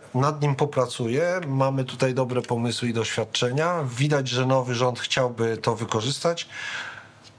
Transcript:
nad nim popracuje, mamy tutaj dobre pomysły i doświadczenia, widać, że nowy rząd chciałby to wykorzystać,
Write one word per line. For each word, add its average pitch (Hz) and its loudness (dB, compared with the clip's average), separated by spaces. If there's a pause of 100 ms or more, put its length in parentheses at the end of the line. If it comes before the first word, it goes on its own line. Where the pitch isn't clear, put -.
(140)
nad 143 2
nim 143 4
popracuje, 139 0
mamy 135 2
tutaj 127 0
dobre 123 0
pomysły 120 -2
i 117 -2
doświadczenia, 123 0 (220)
widać, 139 2
że 127 0
nowy 127 2
rząd 120 0
chciałby 117 0
to 113 0
wykorzystać, 120 -2 (920)